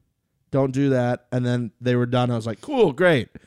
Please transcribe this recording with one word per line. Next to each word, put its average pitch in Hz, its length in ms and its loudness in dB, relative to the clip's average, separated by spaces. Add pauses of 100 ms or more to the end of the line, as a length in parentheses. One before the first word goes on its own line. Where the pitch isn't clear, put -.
(520)
Don't 135 200 0
do 139 200 0
that." 123 400 -2
And 123 140 -2
then 123 260 -2 (100)
they 123 160 0
were 123 80 0
done. 123 260 0
I 120 40 -2
was 110 120 -6
like, 110 140 -8
"Cool, 233 320 2
great. 151 340 2 (200)